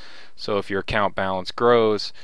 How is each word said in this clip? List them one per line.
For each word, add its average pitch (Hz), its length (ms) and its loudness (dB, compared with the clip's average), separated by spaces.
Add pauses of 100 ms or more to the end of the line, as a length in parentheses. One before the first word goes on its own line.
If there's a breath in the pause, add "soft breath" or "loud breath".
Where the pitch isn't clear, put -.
(380 loud breath)
So 107 200 -2
if 98 120 -4
your 98 100 -2
account 101 360 0
balance 95 360 -2
grows, 113 600 4 (100)